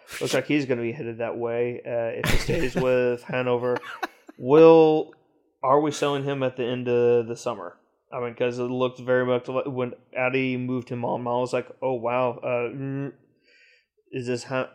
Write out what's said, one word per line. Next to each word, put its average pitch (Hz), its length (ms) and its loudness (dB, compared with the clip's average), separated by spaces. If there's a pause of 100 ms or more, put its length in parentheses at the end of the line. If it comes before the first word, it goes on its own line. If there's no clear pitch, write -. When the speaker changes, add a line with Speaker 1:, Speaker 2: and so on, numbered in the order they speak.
(200)
Speaker 1:
looks 139 140 -4
like 131 120 0
he's 143 200 0
gonna 123 160 0
be 117 100 -2
headed 113 260 -8
that 117 200 -4
way, 120 480 -2
uh, 117 320 -4
if - 100 -2
he 113 100 2
stays - 360 -2
Speaker 2:
<laughs> 135 80 0
Speaker 1:
with 123 400 2
Hanover. 123 540 -2 (640)
Will, 156 720 8 (500)
are 135 180 4
we 151 120 0
selling 143 320 -2
him 139 180 -4
at 127 140 -4
the 127 80 -4
end 123 240 -4
of 120 400 2
the 117 80 -8
summer? 101 400 -8 (360)
I 131 80 -8
mean, 120 140 -8
'cause 123 260 -2
it - 40 -2
looked 127 360 -2
very 127 260 2
much 123 220 0
like 131 180 -4
when 123 260 -4 (240)
Addy 131 400 0
moved 127 320 -6
him 120 160 -6
on, 123 220 -4
I 120 40 -4 (100)
was 127 120 -2
like, 127 140 -2 (160)
"Oh, 131 120 0
wow, 123 460 -2
uh, 120 320 -4
mm, 135 400 -8 (1000)
is 123 160 -4
this 123 160 -2
Han-, 131 300 -4